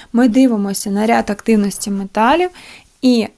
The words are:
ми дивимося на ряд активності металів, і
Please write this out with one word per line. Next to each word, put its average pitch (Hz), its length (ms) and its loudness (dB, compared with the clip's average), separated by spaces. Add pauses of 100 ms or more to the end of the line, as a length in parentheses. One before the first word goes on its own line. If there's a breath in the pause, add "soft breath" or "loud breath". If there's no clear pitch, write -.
(140)
ми 240 140 4
дивимося 214 640 0
на 208 140 -2
ряд 233 240 0
активності 202 640 -2
металів, 226 580 -2 (520 loud breath)
і 240 260 2 (100)